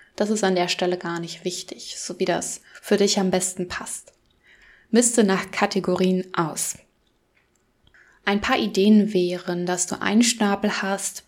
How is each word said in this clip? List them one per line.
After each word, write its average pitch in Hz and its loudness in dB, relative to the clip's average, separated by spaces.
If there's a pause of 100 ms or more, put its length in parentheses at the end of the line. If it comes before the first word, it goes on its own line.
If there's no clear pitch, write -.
(140)
Das 208 -2
ist 214 0
an 190 2
der 180 0
Stelle 180 -2
gar 170 -6
nicht 170 -10
wichtig, - -10
so - -10
wie 185 0
das - -4 (200)
für - 0
dich 196 2
am 185 2
besten 180 -2
passt. - -12 (800)
Miste 233 4
nach 190 0
Kategorien 185 0
aus. - -4 (1500)
Ein 202 0
paar 262 0
Ideen 208 4
wären, 175 -2
dass 180 -2
du - -6
einen 214 2
Stapel 208 0
hast - -6